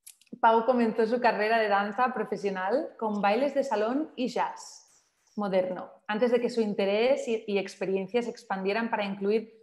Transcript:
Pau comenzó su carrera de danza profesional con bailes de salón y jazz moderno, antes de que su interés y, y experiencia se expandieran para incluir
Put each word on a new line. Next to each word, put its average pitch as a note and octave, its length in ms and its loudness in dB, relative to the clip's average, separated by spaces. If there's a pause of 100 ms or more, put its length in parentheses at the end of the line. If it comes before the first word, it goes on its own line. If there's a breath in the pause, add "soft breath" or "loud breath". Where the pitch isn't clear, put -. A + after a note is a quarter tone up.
(400)
Pau A3+ 260 6
comenzó A#3 400 2
su A#3+ 140 0
carrera A3 380 2
de A3 100 2
danza G#3 460 0
profesional G3 840 -2
con G#3 240 -2
bailes A#3+ 320 2
de C4+ 120 0
salón A#3+ 500 -2
y A#3+ 140 -2
jazz - 760 -8 (300)
moderno, F#3 560 -2 (160)
antes A3+ 240 0
de A#3+ 80 2
que A#3+ 100 0
su A#3 120 -2
interés G#3+ 680 2
y, A3+ 200 -2
y G3+ 100 0
experiencia F#3+ 640 -4
se A#3 80 -6
expandieran G3+ 600 -4
para G#3+ 140 -2
incluir G3+ 600 -2